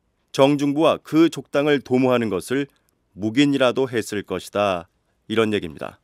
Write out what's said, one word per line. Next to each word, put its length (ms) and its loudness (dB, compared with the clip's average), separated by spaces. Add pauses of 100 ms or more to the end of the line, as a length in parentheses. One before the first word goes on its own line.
(320)
정중부와 720 2
그 280 2
족당을 500 -2
도모하는 480 2
것을 380 -4 (460)
묵인이라도 760 0
했을 340 -4
것이다. 680 -4 (400)
이런 260 0
얘기입니다. 500 -8